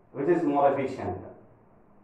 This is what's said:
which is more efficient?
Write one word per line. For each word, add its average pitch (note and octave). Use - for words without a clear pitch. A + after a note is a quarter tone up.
which C#3+
is E3
more C#3
efficient? A2+